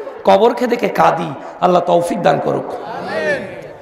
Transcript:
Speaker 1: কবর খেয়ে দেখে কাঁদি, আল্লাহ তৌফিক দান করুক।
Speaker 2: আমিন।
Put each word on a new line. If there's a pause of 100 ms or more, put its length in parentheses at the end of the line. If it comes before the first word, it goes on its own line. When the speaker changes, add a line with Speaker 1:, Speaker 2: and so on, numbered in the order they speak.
(240)
Speaker 1:
কবর
খেয়ে
দেখে
কাঁদি, (280)
আল্লাহ
তৌফিক
দান
করুক।
Speaker 2:
আমিন। (360)